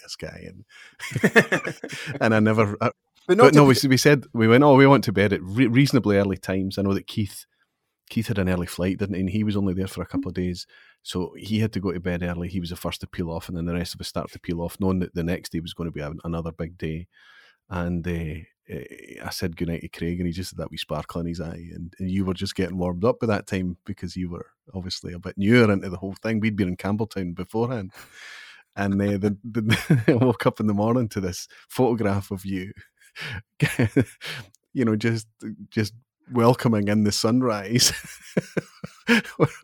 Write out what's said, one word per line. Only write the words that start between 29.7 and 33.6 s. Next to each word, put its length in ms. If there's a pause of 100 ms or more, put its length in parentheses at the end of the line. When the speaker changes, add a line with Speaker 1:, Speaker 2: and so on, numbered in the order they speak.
Speaker 1:
<laughs> 40
I 60
woke 300
up 140
in 80
the 60
morning 360
to 120
this 260 (220)
photograph 600
of 140
you, 300 (880)